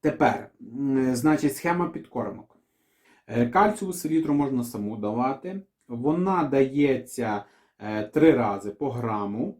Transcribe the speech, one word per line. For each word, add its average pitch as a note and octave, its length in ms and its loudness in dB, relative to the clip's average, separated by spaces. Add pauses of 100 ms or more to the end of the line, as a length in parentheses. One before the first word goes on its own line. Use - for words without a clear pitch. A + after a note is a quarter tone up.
Тепер, - 500 0 (100)
м, C3 540 0
значить, D3 420 2
схема F3 320 0
підкормок. - 680 -10 (720)
Е, A#2+ 200 2
кальцієву - 460 2
селітру D#3+ 420 0
можна C3+ 300 0
саму G#2+ 320 -6
давати. B2 640 -4 (280)
Вона E3 560 0
дається, C3 1000 0 (340)
е, G#2+ 240 -6
три D#3 300 6
рази G#2 380 0
по C3+ 200 -6
граму. A#2 680 -4